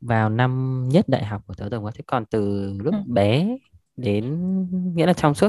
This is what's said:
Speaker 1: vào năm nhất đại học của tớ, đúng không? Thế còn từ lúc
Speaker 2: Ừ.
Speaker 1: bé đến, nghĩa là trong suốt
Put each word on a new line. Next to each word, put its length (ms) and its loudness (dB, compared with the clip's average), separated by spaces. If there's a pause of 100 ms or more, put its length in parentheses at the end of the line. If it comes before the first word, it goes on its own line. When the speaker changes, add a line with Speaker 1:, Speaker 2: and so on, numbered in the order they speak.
Speaker 1:
vào 300 2
năm 640 0
nhất 160 4
đại 160 0
học 220 -6
của 80 -12
tớ, 140 -10
đúng 160 -6
không? 100 -6
Thế 120 -14
còn 200 -2
từ 460 -2 (120)
lúc 100 -2
Speaker 2:
Ừ. 120 0
Speaker 1:
bé 500 2 (400)
đến, 420 -2 (560)
nghĩa 120 2
là 60 6
trong 220 4
suốt 140 2